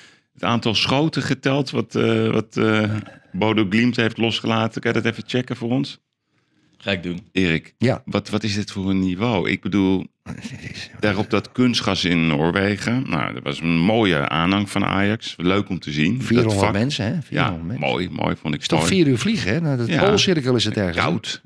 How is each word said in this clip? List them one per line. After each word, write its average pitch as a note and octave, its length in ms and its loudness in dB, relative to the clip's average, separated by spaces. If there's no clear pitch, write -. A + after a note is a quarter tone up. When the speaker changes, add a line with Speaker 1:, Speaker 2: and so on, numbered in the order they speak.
Speaker 1:
het - 100 -10
aantal A2+ 300 0
schoten C3 480 0
geteld C#3 480 -2
wat, A2+ 240 -4
eh, A2+ 360 2
wat, A2 260 -2
eh, A2 340 2
Bodo G#2+ 380 2
Glimt A#2 260 2
heeft A2 220 0
losgelaten? A2+ 600 -2
Kan A#2 120 -2
je A#2 80 0
dat A2+ 120 -2
even A2 140 -10
checken B2 300 -4
voor A#2 140 -6
ons? C#3 280 -4
Speaker 2:
Ga - 120 -6
ik F#2 120 -2
doen. F2 300 -8
Speaker 1:
Erik, F2 460 0
Speaker 3:
Ja. A2 260 2
Speaker 1:
wat, - 240 -2
wat G#2+ 140 -2
is G#2 120 -2
dit G2+ 160 -4
voor F#2+ 200 -4
een F#2+ 100 2
niveau? F#2 500 0
Ik F#2+ 100 -2
bedoel, F#2+ 460 2
Speaker 3:
Dit - 460 -14
is - 200 -14
Speaker 1:
daar G#2 160 2
op G#2+ 140 -2
dat G2+ 220 -2
kunstgas A2+ 520 0
in E2+ 220 2
Noorwegen. G2 840 0
Nou, B1 260 -2
dat B1 80 -10
was C#2 180 -6
een E2 180 2
mooie F#2 500 4
aanhang G2 420 0
van G2 140 0
Ajax. G2+ 520 -2
Leuk F#2+ 320 2
om F2+ 100 -4
te D2 140 -10
zien. D#2 260 2
Dat A2 80 -4
Speaker 3:
Vierhonderd A2 340 2
Speaker 1:
vak. G#2 120 4
Speaker 3:
mensen, A2+ 320 -2
hè? A#2 100 -2
Speaker 1:
Ja, E3 80 -4
Speaker 3:
Vierhonderd E2 440 -2
mensen. C#2+ 220 -2
Speaker 1:
mooi, D#2+ 220 0
mooi D#2 260 -2
vond - 100 -8
ik D2+ 60 0
Speaker 3:
Het C#2+ 100 -4
is - 60 -6
toch - 100 2
Speaker 1:
mooi. E3 160 2
Speaker 3:
vier F3 120 6
uur B2+ 120 2
vliegen, F3+ 340 -2
hè? D#3 80 0
Naar C#3+ 180 0
het A#2 100 -2
Speaker 1:
Ja. E3 160 2
Speaker 3:
Poolcirkel F3 520 2
is A2 80 0
het G#2+ 120 -2
ergens, F#2 200 0
hè? F#2 60 2
Speaker 1:
Koud, D#2+ 420 -2